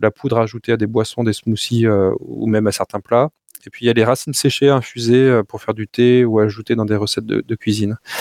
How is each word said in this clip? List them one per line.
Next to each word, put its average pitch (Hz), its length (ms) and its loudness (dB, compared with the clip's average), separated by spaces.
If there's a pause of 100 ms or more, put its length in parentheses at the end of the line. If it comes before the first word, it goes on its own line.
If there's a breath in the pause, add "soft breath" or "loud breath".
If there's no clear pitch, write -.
la 107 80 2
poudre 117 280 -4
ajoutée 117 340 -2
à 113 40 0
des 107 120 -2
boissons, 110 340 -4
des 110 100 0
smoothies, 113 540 -2
euh, 98 320 2
ou 113 300 -6
même 107 180 0
à 101 60 0
certains - 280 -6
plats. 123 300 0 (360)
Et - 40 -20
puis - 160 -6
il - 20 2
y - 20 4
a 117 40 2
les 113 100 4
racines 131 300 -2
séchées 139 340 2
infusées, 120 460 0
euh, 127 280 4
pour 107 200 -10
faire 110 100 -4
du 104 160 -8
thé 123 380 4
ou 110 120 2
ajoutées 107 360 0
dans 110 100 -2
des 107 120 0
recettes 104 280 -4
de, 104 220 -2
de 113 80 -4
cuisine. 107 420 -2 (240 loud breath)